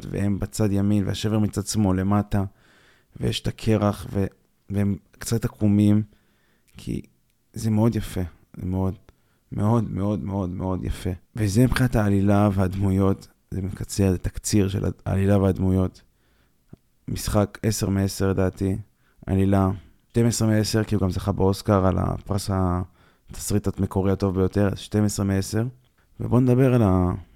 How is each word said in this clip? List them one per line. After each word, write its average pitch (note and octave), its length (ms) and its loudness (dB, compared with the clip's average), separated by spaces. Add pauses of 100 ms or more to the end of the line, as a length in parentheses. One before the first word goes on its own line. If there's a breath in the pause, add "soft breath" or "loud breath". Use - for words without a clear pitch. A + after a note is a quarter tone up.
(100)
והם F#2+ 280 -2
בצד G#2+ 340 -2
ימין, G2+ 340 2
והשבר G#2 320 -2
מצד G#2 280 -2
שמאל F#2+ 340 0
למטה, G2+ 440 0 (760 soft breath)
ויש A#2 200 -4
את - 60 -8
הקרח, G#2 680 0
ו-, G2 140 -2 (440)
והם G2+ 260 0 (220)
קצת - 260 -4
עקומים, G#2 580 4 (760 soft breath)
כי - 260 -10 (500)
זה A2+ 180 -4
מאוד A2 260 2
יפה, G2+ 240 -6 (360)
זה - 100 -10
מאוד, F#2 280 -2 (580 soft breath)
מאוד, G#2+ 380 0
מאוד, F#2+ 340 -4
מאוד, F#2+ 260 -4
מאוד F#2 340 -6
יפה. - 260 -6 (260)
וזה A2 280 2
מבחינת B2+ 320 0
העלילה G2+ 560 4
והדמויות, F#2+ 760 0 (220)
זה F#2+ 120 -6
מקצר, G2 480 -2
זה F2+ 80 0
תקציר - 500 0
של G2 160 -2 (220)
העלילה G2 320 2
והדמויות. F#2+ 640 0 (1080)
משחק G#2 540 -2
עשר G#2+ 260 -2
מעשר G2 400 0
לדעתי, F#2+ 480 0 (500)
עלילה F#2+ 440 2 (380 soft breath)
שתים A#2 180 2
עשרה A2+ 220 0
מעשר, G#2+ 360 2
כי G#2+ 100 -2
הוא F#2+ 80 0
גם F#2+ 80 0
זכה G2 220 -4
באוסקר F#2+ 540 2
על F2+ 120 2
הפרס F#2 540 -4
התסריט F#2 1300 -4
המקורי F#2+ 340 0
הטוב F#2+ 220 0
ביותר, F#2+ 380 2
אז F#2 60 -6
שתים - 260 -2
עשרה G#2 220 -2
מעשר. G2 400 -2 (540)
ובואו A2+ 200 2
נדבר B2+ 340 4
על A#2+ 80 4
ה-, F#2 300 4 (240 soft breath)